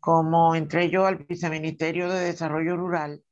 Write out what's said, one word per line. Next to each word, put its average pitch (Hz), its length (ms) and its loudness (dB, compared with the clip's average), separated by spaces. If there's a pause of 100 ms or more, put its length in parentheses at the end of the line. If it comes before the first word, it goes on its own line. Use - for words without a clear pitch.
como 165 540 4
entré 160 360 0
yo 190 160 2
al 190 100 2
Viceministerio 160 920 -6
de 185 120 -2
Desarrollo 165 560 -2
Rural 165 560 -4